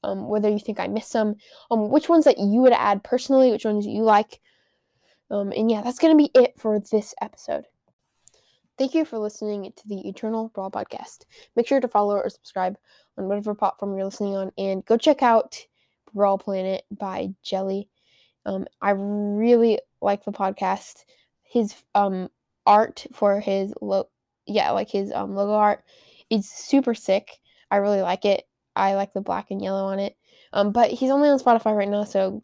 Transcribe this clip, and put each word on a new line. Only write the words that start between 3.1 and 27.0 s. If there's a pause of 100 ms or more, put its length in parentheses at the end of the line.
which
ones
you
like. (920)
Um,
and
yeah,
that's
gonna
be
it
for
this
episode. (1160)
Thank
you
for
listening
to
the
Eternal
Brawl
Podcast. (320)
Make
sure
to
follow
or
subscribe (400)
on
whatever
platform
you're
listening
on,
and
go
check
out (540)
Brawl
Planet
by
Jelly. (560)
Um, (140)
I
really (220)
like
the
podcast. (380)
His, (200)
um, (360)
art
for
his
lo-, (380)
yeah,
like,
his,
um,
logo
art (460)
is
super
sick. (320)